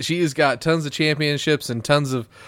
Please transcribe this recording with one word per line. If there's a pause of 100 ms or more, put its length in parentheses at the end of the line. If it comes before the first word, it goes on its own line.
she
has
got
tons
of
championships
and
tons
of (180)